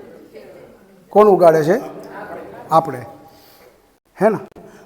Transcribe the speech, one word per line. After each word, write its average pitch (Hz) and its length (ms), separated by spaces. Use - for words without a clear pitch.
કોણ 208 180
ઉગાડે 170 360
છે? 196 180
આપણે, 143 340
હે 208 80
ને? 190 80